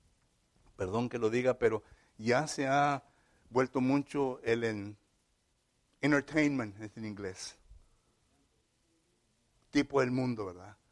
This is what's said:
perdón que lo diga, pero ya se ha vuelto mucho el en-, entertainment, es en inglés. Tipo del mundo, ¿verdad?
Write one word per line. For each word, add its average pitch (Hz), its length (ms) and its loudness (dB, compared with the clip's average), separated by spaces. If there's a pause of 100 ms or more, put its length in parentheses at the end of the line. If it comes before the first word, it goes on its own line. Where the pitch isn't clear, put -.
(760)
perdón 107 320 -2
que 123 100 -6
lo 110 120 2
diga, 123 280 2
pero 110 240 2 (360)
ya 120 280 2
se 139 220 -4
ha 143 340 2 (460)
vuelto 127 320 0
mucho 135 640 0
el 117 220 0
en-, 104 340 -6 (1040)
entertainment, 139 800 2
es 107 160 -12
en 110 80 -8
inglés. 101 500 -10 (2250)
Tipo 139 300 2
del 123 100 2
mundo, 127 340 -2
¿verdad? 92 320 -14 (160)